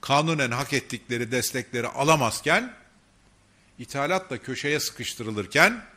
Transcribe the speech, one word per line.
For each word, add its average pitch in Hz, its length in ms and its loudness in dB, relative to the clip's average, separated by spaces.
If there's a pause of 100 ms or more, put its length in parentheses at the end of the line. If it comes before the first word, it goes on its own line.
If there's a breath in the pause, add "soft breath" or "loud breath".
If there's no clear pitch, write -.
kanunen 147 500 2
hak 127 220 -4
ettikleri 120 600 -4
destekleri 120 560 -2
alamazken, 156 880 2 (1040 soft breath)
ithalatla 143 600 -2
köşeye 143 420 -2
sıkıştırılırken 120 1040 0 (120)